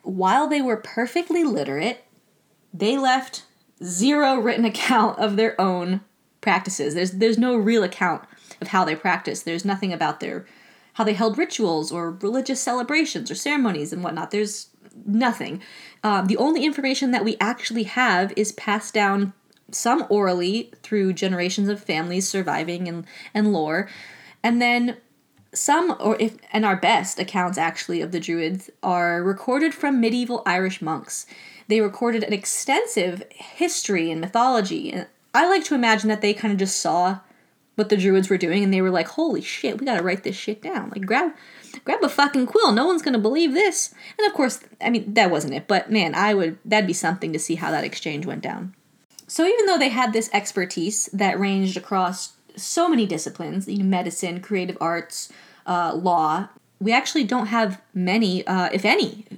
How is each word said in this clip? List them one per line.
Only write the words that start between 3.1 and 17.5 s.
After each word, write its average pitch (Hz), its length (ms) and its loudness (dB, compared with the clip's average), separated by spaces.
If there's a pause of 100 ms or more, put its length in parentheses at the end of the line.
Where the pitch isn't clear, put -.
zero 269 520 4
written 233 300 2
account 220 520 2
of 202 200 0
their 220 220 2
own 185 420 0 (400)
practices. 190 520 0
There's, 180 180 -2
there's 220 280 2
no 247 160 4
real 220 280 4
account 180 420 -2 (340)
of - 80 -10
how 185 180 2
they 156 100 0
practiced. 180 500 -2
There's 170 200 -4
nothing 196 260 -2
about 165 280 -2
their, 180 260 -8 (480)
how 226 100 0
they 214 100 2
held 214 240 0
rituals 170 540 0
or 170 200 -4
religious 247 500 -2
celebrations 254 720 -2
or - 40 -8
ceremonies 220 560 -2
and 175 120 -6
whatnot. 170 260 -6
There's 208 380 -4 (380)
nothing. 220 580 0 (400)
Um, 196 240 2
the 208 100 2
only 285 260 2
information 269 480 0
that 233 140 2
we 220 140 0
actually 226 440 -2